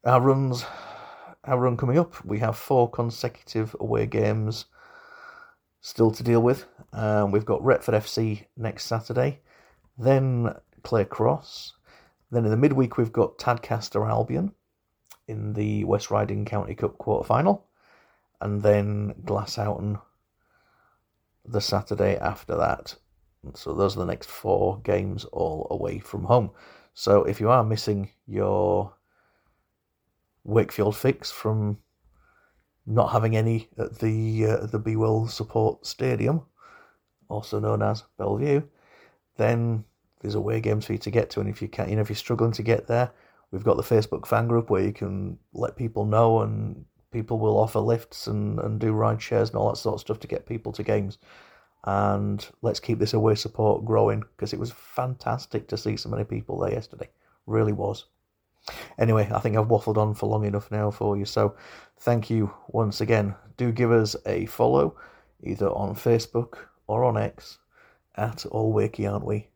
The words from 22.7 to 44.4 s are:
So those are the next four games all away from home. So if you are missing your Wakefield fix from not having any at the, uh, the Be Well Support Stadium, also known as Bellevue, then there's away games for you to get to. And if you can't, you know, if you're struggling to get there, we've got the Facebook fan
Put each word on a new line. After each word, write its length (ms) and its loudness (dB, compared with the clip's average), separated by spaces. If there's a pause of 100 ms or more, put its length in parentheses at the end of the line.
So 180 -10
those 220 2
are 40 -6
the 60 -2
next 240 -8
four 540 0
games 420 -2
all 440 -4
away 300 -4
from 240 -8
home. 280 4 (420)
So 300 6
if 160 -2
you 100 2
are 140 6
missing 460 -2 (160)
your 680 0 (1500)
Wakefield 500 2
fix 360 0
from 460 -2 (1080)
not 260 2
having 240 2
any 420 0
at 220 -6
the, 460 0
uh, 220 0
the 120 -2
Be 160 -2
Well 320 2
Support 580 -2
Stadium, 560 0 (880)
also 300 -6
known 220 0
as 220 0 (140)
Bellevue, 440 0 (760)
then 460 2 (360)
there's 160 -6
away 260 -2
games 240 0
for 80 -4
you 60 -4
to 120 -8
get 200 2
to. 80 -4
And 100 -2
if 120 -8
you 60 -6
can't, 220 -4
you 60 0
know, 60 2
if 80 -2
you're 60 -6
struggling 380 0
to 100 -6
get 240 0
there, 240 0 (400)
we've 120 -8
got 140 4
the 60 -4
Facebook 440 2
fan 200 2